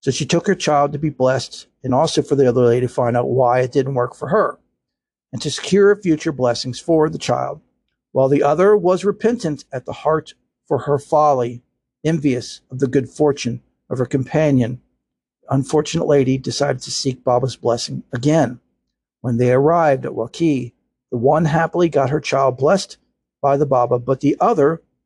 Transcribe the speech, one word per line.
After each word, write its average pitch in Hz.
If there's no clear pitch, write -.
So 135
she 135
took 170
her 196
child 147
to 143
be 156
blessed, -
and 123
also 151
for 143
the 139
other 131
lady 123
to -
find 120
out 123
why 127
it 123
didn't 135
work 123
for -
her, 196
and -
to 151
secure 202
future 165
blessings 123
for 160
the 160
child, 131
while 135
the 143
other 180
was 180
repentant 202
at 131
the -
heart 156
for 139
her 143
folly, 131
envious 143
of 127
the 135
good 123
fortune 143
of -
her 127
companion. 131
Unfortunate 151
lady 135
decided 131
to 131
seek 127
Baba's 123
blessing 120
again. 139
When 117
they 123
arrived 143
at 135
Waki, 123
the 127
one 147
happily 165
got 135
her 156
child 135
blessed 160
by 139
the 147
Baba, 127
but 131
the 143
other 165